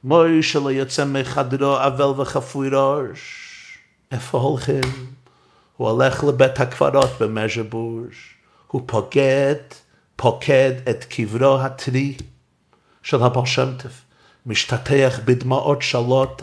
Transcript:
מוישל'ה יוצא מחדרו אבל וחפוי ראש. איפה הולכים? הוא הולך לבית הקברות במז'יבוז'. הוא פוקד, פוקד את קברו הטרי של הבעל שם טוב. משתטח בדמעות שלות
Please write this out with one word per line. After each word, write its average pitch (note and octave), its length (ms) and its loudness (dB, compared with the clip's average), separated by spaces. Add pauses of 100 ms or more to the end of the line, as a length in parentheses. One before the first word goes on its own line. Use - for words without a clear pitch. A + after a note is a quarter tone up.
מוישל'ה D#3 680 4
יוצא C3+ 340 -2
מחדרו C3+ 720 0
אבל C#3 440 0
וחפוי C3+ 500 -4
ראש. C3+ 480 0 (920)
איפה B2+ 260 -6
הולכים? C3 760 -2 (640)
הוא A2+ 120 -2
הולך B2+ 340 2
לבית C3 360 4
הקברות C3 500 2 (100)
במז'יבוז'. A2+ 920 -4 (540)
הוא C3 180 -6
פוקד, C#3 720 2 (600)
פוקד C3 560 2 (180)
את - 140 -4
קברו A#2+ 560 0
הטרי C3 580 -4 (840)
של B2 200 2
הבעל B2 220 2
שם C3 320 -2
טוב. - 140 -14 (540)
משתטח B2+ 800 0
בדמעות B2+ 560 2
שלות B2+ 600 0